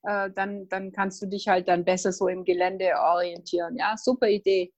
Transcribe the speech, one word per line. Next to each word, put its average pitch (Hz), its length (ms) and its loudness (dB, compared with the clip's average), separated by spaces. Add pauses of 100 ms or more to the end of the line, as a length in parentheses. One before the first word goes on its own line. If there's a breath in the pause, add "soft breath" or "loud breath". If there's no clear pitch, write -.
äh, 202 300 -2
dann, 196 340 -6
dann 190 240 -6
kannst 190 300 -4
du 202 40 -6
dich 202 220 -6
halt 185 200 2
dann 175 160 2
besser 185 280 2
so 185 160 0
im 185 160 -4
Gelände 180 520 2
orientieren. 175 800 0
Ja, 196 200 -2
super 254 320 2
Idee. 196 500 2